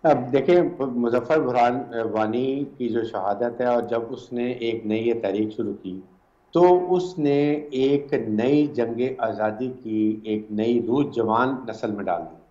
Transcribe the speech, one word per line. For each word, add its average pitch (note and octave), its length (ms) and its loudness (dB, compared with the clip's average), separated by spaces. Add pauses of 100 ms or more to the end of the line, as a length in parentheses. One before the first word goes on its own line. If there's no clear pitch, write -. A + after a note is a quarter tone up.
अब D3 120 6
देखिए, C3+ 440 4 (200)
मुजफ्फर B2 580 0
बुरहान, B2 340 2
अ, A#2 380 -4
वानी B2 560 0 (100)
की B2 120 -2
जो A2+ 140 0
शहादत A2 580 -2
है B2 60 2
और A#2+ 200 2
जब A#2 140 0
उसने A#2+ 420 -6
एक A#2 420 -4
नई G#2+ 120 0
ये A2+ 160 2
तहरीक G#2 380 -2
शुरू G#2 220 -4
की F#2 300 -12 (500)
तो F3+ 260 6
उसने F3 600 0 (340)
एक C3+ 560 0
नई C3+ 380 2
जंग A#2 540 -2
आज़ादी G#2+ 460 -2
की A2 600 -2
एक G#2+ 240 -4
नई A2+ 360 0
रूह C3 280 0
जवान A#2 540 0
नस्ल A2 220 -6
में G2 140 -6
डाल F2 160 -2
दी - 160 -16 (140)